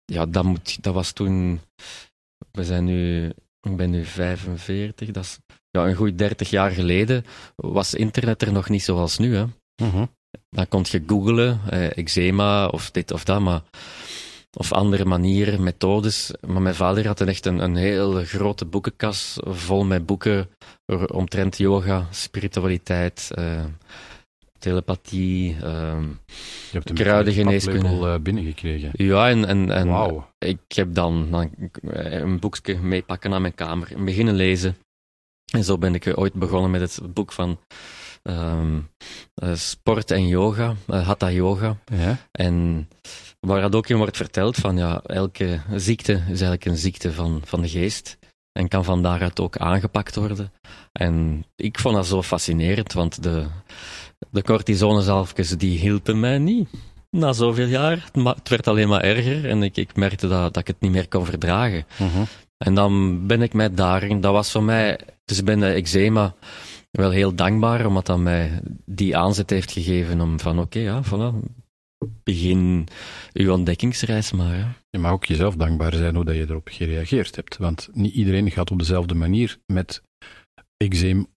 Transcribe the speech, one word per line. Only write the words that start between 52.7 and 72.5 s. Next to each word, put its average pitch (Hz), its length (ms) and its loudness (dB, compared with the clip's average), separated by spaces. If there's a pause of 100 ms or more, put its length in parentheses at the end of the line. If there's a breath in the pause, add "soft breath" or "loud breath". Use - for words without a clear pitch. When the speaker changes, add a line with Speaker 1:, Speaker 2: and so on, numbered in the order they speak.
Speaker 1:
want 85 300 -2
de, 82 220 -2 (840 loud breath)
de 98 140 -2
cortisonezalfjes, 101 1080 2
die 90 300 0
hielpen 104 400 2
mij 123 180 2
niet 180 320 2 (400 loud breath)
na 156 240 2
zoveel 117 340 2
jaar. 151 460 0
Maar 127 220 4
het - 140 -10
werd 113 180 2
alleen 107 200 4
maar 101 160 4
erger 123 460 2
en 107 140 2
ik, 98 140 -2
ik - 180 -4
merkte 98 320 0
dat, 90 260 2
dat - 80 0
ik - 60 -6
het 95 140 -4
niet 95 100 2
meer 92 160 2
kon 90 180 0
verdragen. 87 600 -2 (140 loud breath)
Speaker 2:
Mhm. 95 240 0 (340 loud breath)
Speaker 1:
En 95 180 0
dan 98 520 2
ben 117 140 2
ik 120 120 0
mij 107 200 2
daarin, 95 480 2
dat 98 120 4
was 104 180 2
voor 110 120 0
mij, 110 360 2 (260)
dus 101 120 -2
ik 98 80 0
ben 107 140 4
de 95 140 4
eczema 98 600 2 (560 loud breath)
wel 95 200 2
heel 95 240 2
dankbaar, 110 500 2
omdat 95 200 2
dat 90 140 2
mij 87 420 0 (240)
die 92 320 0
aanzet 95 320 2
heeft 95 220 -2
gegeven 87 500 0
om 82 180 0
van, 85 200 0
oké, 85 200 -4
ja, 113 240 -2
voilà, 110 320 -2 (880)
begin 90 640 2 (460 loud breath)